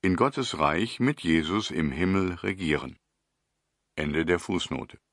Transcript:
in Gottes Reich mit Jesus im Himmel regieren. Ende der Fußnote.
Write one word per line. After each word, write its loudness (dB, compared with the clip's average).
in 4
Gottes 0
Reich 0
mit 2
Jesus 2
im 0
Himmel 0
regieren. -2
Ende 0
der 2
Fußnote. -6